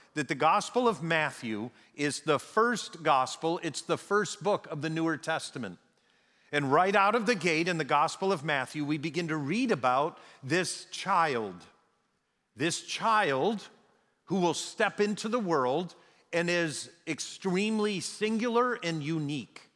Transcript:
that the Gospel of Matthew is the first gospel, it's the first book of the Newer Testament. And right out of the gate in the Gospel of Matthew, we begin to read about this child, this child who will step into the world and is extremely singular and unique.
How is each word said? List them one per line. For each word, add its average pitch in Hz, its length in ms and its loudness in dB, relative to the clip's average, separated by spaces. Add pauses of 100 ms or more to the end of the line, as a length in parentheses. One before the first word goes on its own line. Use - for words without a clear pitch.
(160)
that 147 140 -2
the 160 40 -4
Gospel 185 540 2
of 170 160 0
Matthew 131 640 -2 (240)
is 143 280 -2
the 147 180 2
first 214 640 -2
gospel, 156 600 2
it's 165 180 -6
the 160 160 0
first - 440 -2
book 185 300 0
of 151 100 -6
the 160 80 -4
Newer 160 280 0
Testament. 123 600 -6 (760)
And 143 180 2
right 185 240 4
out 202 200 4
of 233 100 0
the 240 100 2
gate 170 320 0
in 175 100 0
the 156 60 -2
Gospel 151 480 2
of 165 120 0
Matthew, 147 420 -2
we 156 120 0
begin 160 300 -4
to 156 80 -2
read 202 360 0
about 135 460 0 (240)
this 156 440 -2
child, 123 800 0 (880)
this 156 260 -2
child 196 840 0 (580)
who 190 140 0
will 170 140 4
step - 480 -2
into 208 260 0
the 233 120 0
world 165 560 2 (360)
and 175 180 0
is 165 400 -2 (160)
extremely 208 960 -2
singular 226 800 0
and 165 220 -2
unique. 147 720 -4